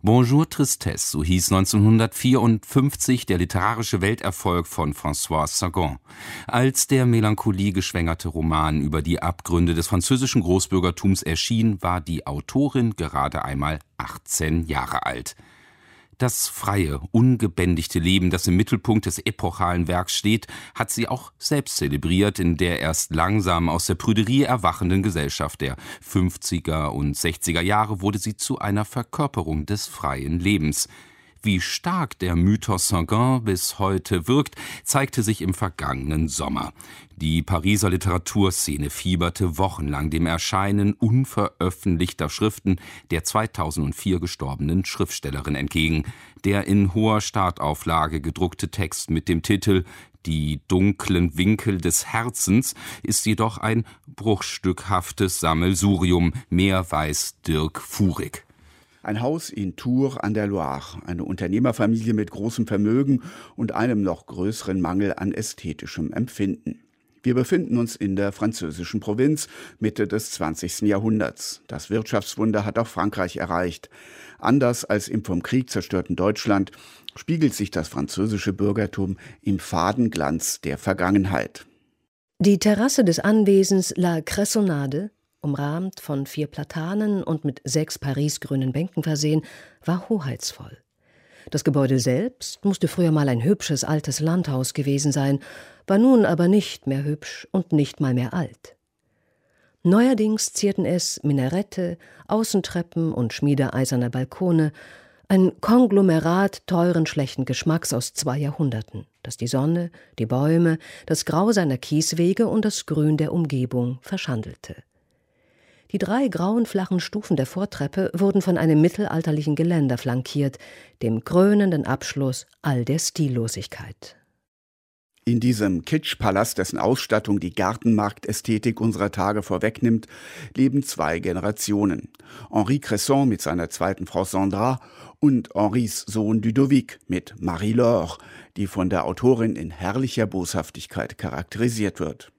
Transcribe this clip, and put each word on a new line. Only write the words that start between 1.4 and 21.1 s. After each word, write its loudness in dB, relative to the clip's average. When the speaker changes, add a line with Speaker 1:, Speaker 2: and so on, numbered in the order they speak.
Speaker 1:
neunzehnhundertvierundfünfzig 4
der 2
literarische 0
Welterfolg 0
von -2
François -2
Sagan. -2
Als 2
der 4
Melancholie 2
geschwängerte -2
Roman 0
über 0
die 0
Abgründe 2
des 0
französischen 2
Großbürgertums 2
erschien, 0
war 0
die -6
Autorin 0
gerade -2
einmal -4
achtzehn -2
Jahre -4
alt. -8
Das -2
freie, -2
ungebändigte 2
Leben, 4
das 0
im 4
Mittelpunkt 2
des -4
epochalen -2
Werks -2
steht, 0
hat -2
sie -2
auch -8